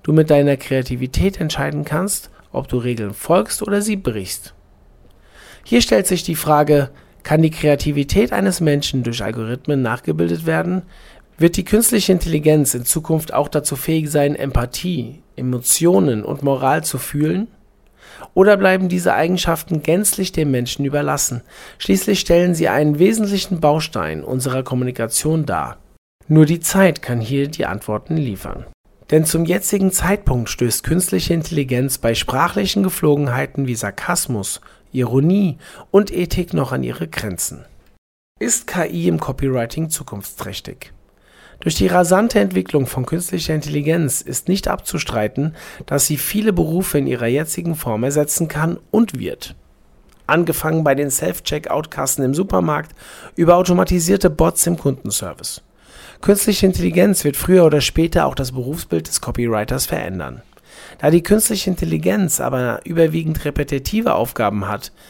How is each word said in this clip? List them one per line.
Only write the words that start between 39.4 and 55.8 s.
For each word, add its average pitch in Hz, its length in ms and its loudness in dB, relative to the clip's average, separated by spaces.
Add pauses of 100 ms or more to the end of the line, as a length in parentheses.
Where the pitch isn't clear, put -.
zukunftsträchtig? - 1040 -12 (640)
Durch - 160 -2
die 190 120 2
rasante 180 520 4
Entwicklung 185 460 0
von 127 200 -4
künstlicher 170 480 -4
Intelligenz 151 680 -2
ist - 260 -8
nicht 185 200 -2
abzustreiten, 139 880 -4 (300)
dass 143 200 0
sie 151 120 -2
viele 214 360 0
Berufe 170 440 0
in 139 100 0
ihrer 123 200 -2
jetzigen 156 480 -2
Form 117 280 -4
ersetzen 147 440 0
kann 156 300 -2 (140)
und 220 280 2
wird. - 360 -10 (720)
Angefangen 160 560 0
bei 143 120 4
den 143 140 -2
Self-Checkout-Kassen 151 1160 -4
im 131 80 0
Supermarkt 165 640 -2 (400)
über 175 200 8
automatisierte 180 760 4
Bots 160 380 0
im 170 100 0
Kundenservice. - 840 -4 (600)